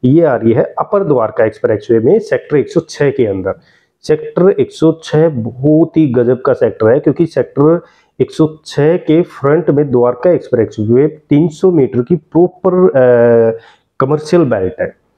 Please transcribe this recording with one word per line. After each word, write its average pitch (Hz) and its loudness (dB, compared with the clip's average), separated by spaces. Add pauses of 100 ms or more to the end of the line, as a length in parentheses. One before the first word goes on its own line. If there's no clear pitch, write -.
(100)
ये 165 4
आ 135 0
रही 110 0
है - -2
अपर 196 -2
द्वारका 117 0
एक्सप्रेसवे 110 -2
में 156 2
sector 147 -4
एक 135 0
सौ 170 -2
छह 143 -2
के 127 -2
अंदर। 95 -4 (480)
sector 165 0
एक 202 -2
सौ 160 0
छह 156 0
बहुत 147 0
ही 160 2
गजब 123 0
का 139 0
sector 113 0
है, 139 2
क्योंकि 160 0
sector 151 0 (400)
एक 131 -2
सौ 156 0 (160)
छह 151 0
के 170 0
front 160 -2
में 143 0
द्वारका 123 0
एक्सप्रेसवे 113 0
तीन 151 0
सौ 185 0
मीटर 127 0
की 175 0
proper, 180 0
अ, 117 2 (420)
commercial 151 0
belt 98 -2
है। - -8 (140)